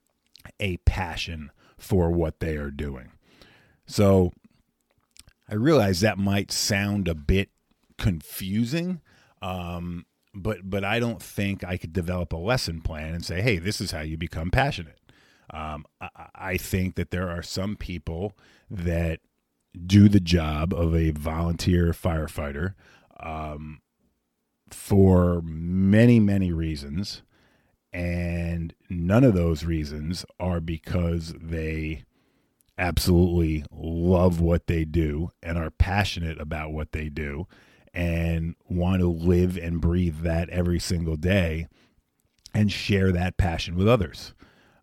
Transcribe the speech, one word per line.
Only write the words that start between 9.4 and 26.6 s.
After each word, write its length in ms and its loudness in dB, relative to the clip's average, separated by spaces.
um, 640 -8
but, 360 -8
but 160 -4
I 140 -2
don't 220 -4
think 420 -4
I 140 -6
could 160 -12
develop 380 -4
a 60 -6
lesson 440 -4
plan 320 -8
and 100 -8
say, 180 -6
"Hey, 160 2
this 220 -4
is 120 -6
how 100 -8
you 160 -6
become 320 -6
passionate." 480 -2
Um, 340 -10
I, 80 -12
I 240 -4
think 380 -2
that 160 -6
there 180 -4
are 140 -6
some 320 -6
people 600 -8
that 500 -2
do 240 10
the 100 6
job 540 0
of 220 2
a 160 2
volunteer 800 0
firefighter, 800 -4
um, 640 -10
for 720 4
many, 760 4
many 320 2
reasons. 680 -6